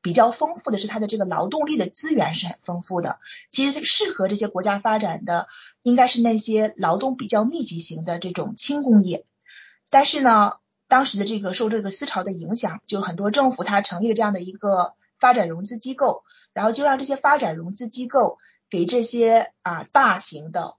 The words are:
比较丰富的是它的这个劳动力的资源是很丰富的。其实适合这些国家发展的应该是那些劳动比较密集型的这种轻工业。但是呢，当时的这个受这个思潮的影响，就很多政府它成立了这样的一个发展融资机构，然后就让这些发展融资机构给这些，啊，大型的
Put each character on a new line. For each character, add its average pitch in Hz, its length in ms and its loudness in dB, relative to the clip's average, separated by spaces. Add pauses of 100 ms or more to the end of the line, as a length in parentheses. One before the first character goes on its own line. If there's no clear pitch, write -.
比 175 120 -4
较 233 180 6
丰 311 240 -4
富 - 160 -8
的 208 60 -2
是 202 100 -6
它 214 120 -8
的 214 80 -2
这 220 100 -4
个 202 80 -2
劳 170 240 -2
动 302 160 -2
力 302 100 -2
的 185 140 -2
资 311 240 -6
源 160 200 0
是 165 140 -6
很 170 140 -10
丰 175 200 -8
富 180 200 -4
的。 139 180 -6 (320)
其 277 180 0
实 302 140 -4
适 359 300 2
合 190 160 0
这 208 80 -2
些 208 100 -2
国 180 160 -6
家 202 160 0
发 220 200 0
展 170 260 -4
的 175 240 -2 (320)
应 247 160 2
该 254 100 6
是 240 140 -2
那 233 160 4
些 214 400 0
劳 180 200 0
动 254 200 -4
比 233 100 -8
较 214 160 2
密 294 200 -2
集 170 160 -8
型 160 260 -8
的 170 140 -6
这 185 120 -6
种 - 240 -8
轻 285 280 0
工 220 200 6
业。 - 220 -4 (640)
但 277 160 6
是 302 160 2
呢， 214 320 6 (340)
当 262 180 4
时 214 140 -2
的 202 60 -2
这 214 160 -4
个 190 120 -4
受 220 160 0
这 220 120 -2
个 196 100 -8
思 - 140 -4
潮 185 180 -4
的 196 80 -6
影 170 240 -6
响， 180 320 -4
就 196 140 -4
很 175 160 -6
多 202 140 -2
政 262 200 2
府 185 140 -8
它 202 160 2
成 180 200 -6
立 226 60 2
了 226 60 2
这 226 100 0
样 208 80 0
的 190 80 -4
一 185 140 -10
个 196 400 0 (260)
发 247 140 6
展 202 160 0
融 165 140 -10
资 226 140 -12
机 254 160 -8
构， 254 300 0 (300)
然 196 120 -2
后 226 60 2
就 269 140 -2
让 269 120 2
这 277 60 -8
些 269 140 -4
发 285 200 4
展 165 200 -2
融 170 160 -10
资 233 160 -12
机 247 180 -8
构 - 300 2 (320)
给 175 160 0
这 240 180 2
些， 226 480 2 (100)
啊， 170 300 -6
大 240 260 4
型 156 360 -6
的 170 260 -6